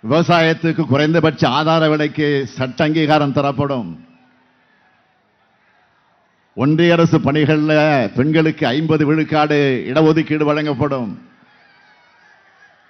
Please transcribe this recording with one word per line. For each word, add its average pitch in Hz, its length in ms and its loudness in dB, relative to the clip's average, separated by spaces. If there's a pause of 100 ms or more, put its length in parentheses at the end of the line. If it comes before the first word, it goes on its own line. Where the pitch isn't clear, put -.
விவசாயத்துக்கு 165 760 0
குறைந்தபட்ச 151 640 0
ஆதார 156 400 2
விலைக்கு 147 580 -2
சட்ட 131 360 -6
அங்கீகாரம் 151 480 2
தரப்படும். 131 760 -4 (2500)
ஒன்றிய 156 380 2
அரசு 165 260 4
பணிகள்ல 151 920 0
பெண்களுக்கு 156 540 0
ஐம்பது 151 380 0
விழுக்காடு 147 840 0
இடஒதுக்கீடு 156 560 2
வழங்கப்படும். 143 760 -4 (1700)